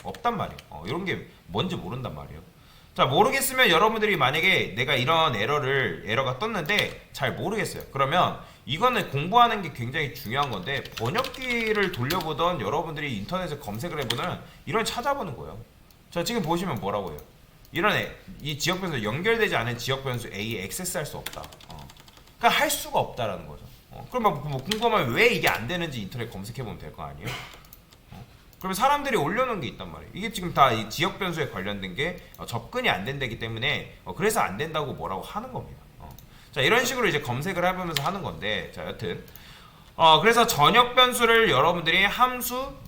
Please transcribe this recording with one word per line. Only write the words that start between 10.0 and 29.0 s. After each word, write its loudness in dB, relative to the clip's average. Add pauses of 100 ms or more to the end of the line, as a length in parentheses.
중요한 -2
건데 -4 (160)
번역기를 0
돌려보던 0
여러분들이 -4
인터넷에 -6
검색을 -6
해보는 -4 (280)
이런 -2
찾아보는 -4
거예요. -14 (520)
자, -4
지금 -2
보시면 0
뭐라고 -4
해요? -12 (540)
이런 2
애, -2 (300)
이 -6
지역 0
변수, -2
연결되지 0
않은 -2
지역 -2
변수 -4
A -4
액세스할 -6
수 -10
없다. -10 (260)
어. -16 (520)
그러니까 4
할 4
수가 -2
없다라는 -4
거죠. -16 (260)
어. -14
그러면 2
뭐, -6
뭐 -4
궁금하면 2
왜 6
이게 2
안 0
되는지 -4
인터넷 -8
검색해보면 -10
될 -14
거 -10
아니에요? -10 (800)
어. -16 (340)
그러면 -4
사람들이 2